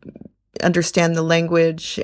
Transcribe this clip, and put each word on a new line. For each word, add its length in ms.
understand 540
the 60
language 800